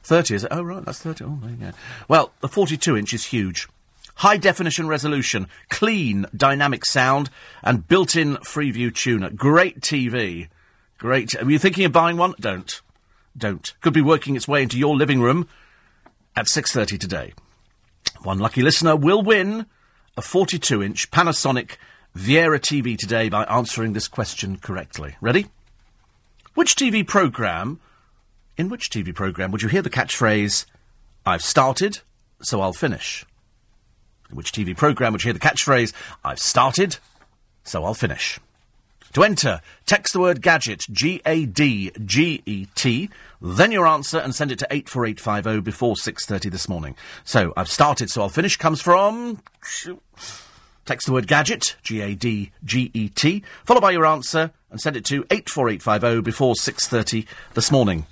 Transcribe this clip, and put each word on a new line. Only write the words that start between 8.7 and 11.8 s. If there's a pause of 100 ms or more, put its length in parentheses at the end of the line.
tuner.
Great
T
V. (520)
Great.
Are
you
thinking